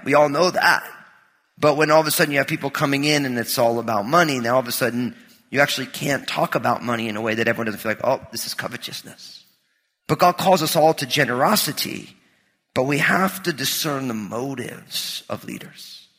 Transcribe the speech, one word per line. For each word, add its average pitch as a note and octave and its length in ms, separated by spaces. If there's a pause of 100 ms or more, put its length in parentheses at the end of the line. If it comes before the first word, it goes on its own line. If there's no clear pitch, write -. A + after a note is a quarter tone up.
We C3+ 100
all D3 140
know D#3 220
that. - 340 (760)
But D3 180
when D3+ 140
all D#3 100
of D#3 60
a D3+ 60
sudden D3+ 200
you C#3+ 60
have C#3 100
people C#3 220
coming C#3 340
in D3 220
and B2 120
it's A#2 200
all A#2 200
about A2 280
money, D3+ 320
now A#2 160
all C3 60
of A#2+ 80
a A#2 40
sudden A#2 440 (340)
you C3 100
actually C#3 260
can't C#3 420
talk - 260
about A#2+ 280
money A#2 260
in G#2 80
a G#2+ 40
way A2 140
that A2+ 140
everyone A2+ 180
doesn't G2+ 140
feel A2+ 100
like, G#2+ 140
"Oh, B2+ 260
this - 160
is - 80
covetousness." - 920 (600)
But C#3+ 140
God F3 180
calls F#3 240
us D#3+ 140
all D#3 180
to D3+ 120
generosity, C#3 1120 (560)
but B2+ 120
we C#3+ 140
have F#3 460
to E3+ 80
discern C3+ 560
the A#2 60
motives A#2 1120
of - 160
leaders. - 540 (200)